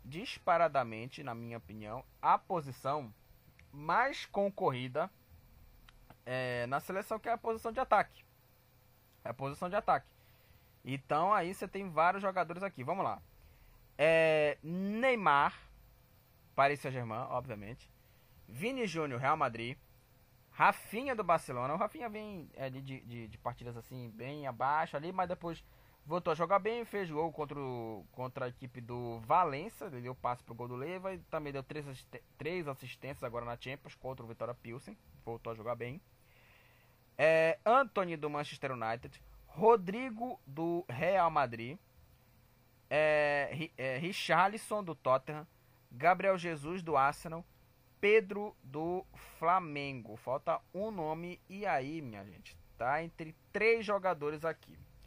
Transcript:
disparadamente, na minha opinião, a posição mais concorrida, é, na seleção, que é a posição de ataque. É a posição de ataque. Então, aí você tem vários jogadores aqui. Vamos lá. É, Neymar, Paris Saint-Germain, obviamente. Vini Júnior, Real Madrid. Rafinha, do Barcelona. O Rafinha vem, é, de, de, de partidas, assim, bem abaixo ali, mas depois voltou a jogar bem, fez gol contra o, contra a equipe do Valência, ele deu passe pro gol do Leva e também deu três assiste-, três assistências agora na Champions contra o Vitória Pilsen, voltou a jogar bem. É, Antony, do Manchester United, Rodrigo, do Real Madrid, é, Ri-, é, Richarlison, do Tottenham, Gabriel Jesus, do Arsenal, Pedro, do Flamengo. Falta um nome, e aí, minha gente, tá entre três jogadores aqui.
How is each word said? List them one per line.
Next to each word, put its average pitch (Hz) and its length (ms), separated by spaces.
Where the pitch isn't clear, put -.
disparadamente, 143 1200
na 135 100
minha 117 260
opinião, 107 460
a 170 160
posição 143 800
mais 170 560
concorrida, 160 840
é, 123 400
na 139 140
seleção, 202 400
que - 80
é 233 40
a 226 60
posição 226 320
de 226 80
ataque. - 460
É - 60
a 120 60
posição 143 340
de 190 80
ataque. 165 320
Então, 147 480
aí 190 220
você 196 140
tem 196 200
vários 175 320
jogadores 185 440
aqui. 190 180
Vamos 170 220
lá. 110 180
É, 156 640
Neymar, 190 920
Paris 139 240
Saint-Germain, 123 500
obviamente. 120 580
Vini 226 380
Júnior, 151 340
Real 139 160
Madrid. 120 420
Rafinha, 208 640
do 214 80
Barcelona. 151 520
O - 20
Rafinha 226 320
vem, 208 460
é, 135 140
de, 131 120
de, 120 480
de 107 100
partidas, 120 380
assim, 120 340
bem 135 380
abaixo 143 480
ali, 160 160
mas 185 160
depois 170 360
voltou 170 280
a - 20
jogar 170 240
bem, 226 260
fez 202 240
gol 156 220
contra 147 280
o, 117 520
contra 127 360
a - 20
equipe 123 320
do 117 400
Valência, 156 640
ele 143 160
deu 123 160
passe 123 260
pro - 100
gol 120 140
do 123 80
Leva 180 400
e 175 40
também 151 340
deu 139 100
três 143 240
assiste-, 127 360
três 165 300
assistências 135 560
agora 120 220
na 120 120
Champions 139 380
contra 127 300
o 113 40
Vitória 117 240
Pilsen, 127 460
voltou 117 280
a - 20
jogar 110 220
bem. 123 240
É, 160 480
Antony, 185 520
do 151 120
Manchester 147 440
United, 117 500
Rodrigo, 226 960
do 170 440
Real 165 420
Madrid, 123 480
é, 147 640
Ri-, 156 260
é, 131 200
Richarlison, 196 840
do 165 140
Tottenham, 151 500
Gabriel 180 440
Jesus, 165 460
do 160 140
Arsenal, 151 480
Pedro, 208 640
do 165 420
Flamengo. 143 800
Falta 147 440
um 208 160
nome, 170 580
e 196 160
aí, 160 380
minha 107 220
gente, - 340
tá 143 280
entre 165 320
três 220 340
jogadores 165 580
aqui. - 320